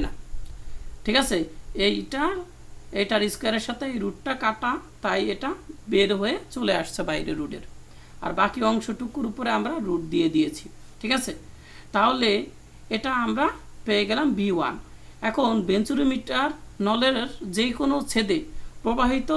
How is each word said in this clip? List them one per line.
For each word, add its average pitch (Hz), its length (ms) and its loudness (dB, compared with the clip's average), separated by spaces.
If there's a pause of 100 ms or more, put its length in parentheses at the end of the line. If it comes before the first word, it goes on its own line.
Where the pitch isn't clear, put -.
না, - 60 -2 (920)
ঠিক 214 180 4
আছে? 240 140 2 (500)
এইটা, 208 360 0 (800)
এটার 208 200 2 (120)
স্কয়ারের 220 340 0
সাথে 247 160 -4 (100)
এই 240 100 -4
রুটটা 202 300 -4 (100)
কাটা, 226 280 0 (320)
তাই 190 180 2 (120)
এটা 262 160 -4 (420)
বের 196 180 6 (100)
হয়ে 220 160 0 (200)
চলে 214 260 2
আসছে 160 280 -4
বাইরে 156 300 -2
রুটের। 147 240 -6 (640)
আর - 140 -2
বাকি 196 200 2 (120)
অংশটুকুর 226 600 -2
উপরে 233 260 -4
আমরা 226 160 -2 (140)
রুট 175 140 0 (120)
দিয়ে 170 220 4
দিয়েছি, 151 300 2 (360)
ঠিক 220 160 -2
আছে? 247 160 -4 (640)
তাহলে 233 340 4 (640)
এটা 269 160 -2 (140)
আমরা 226 200 2 (400)
পেয়ে 208 240 4
গেলাম 269 180 2 (100)
বি 202 100 4 (100)
ওয়ান। 131 180 0 (540)
এখন 233 220 4 (180)
ভেঞ্চুরিমিটার 254 800 2 (380)
নলের 247 280 4 (420)
যে 226 80 4 (140)
কোনো 277 160 4 (160)
ছেদে 196 280 2 (440)
প্রবাহিত 254 540 2